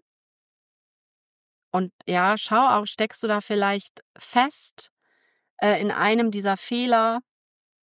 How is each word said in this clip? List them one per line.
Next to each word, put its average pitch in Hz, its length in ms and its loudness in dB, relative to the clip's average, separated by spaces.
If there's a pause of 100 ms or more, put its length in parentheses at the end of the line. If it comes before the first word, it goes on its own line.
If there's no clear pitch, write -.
(1700)
und 185 200 -2 (140)
ja, 190 320 2
schau 262 300 2
auch, 208 180 2
steckst - 360 -6
du 233 40 -2
da 208 140 0
vielleicht 202 600 -2 (160)
fest, - 760 -2 (680)
äh, 208 220 2
in 202 100 -2
einem 220 400 2
dieser 196 260 0
Fehler, 240 640 0 (640)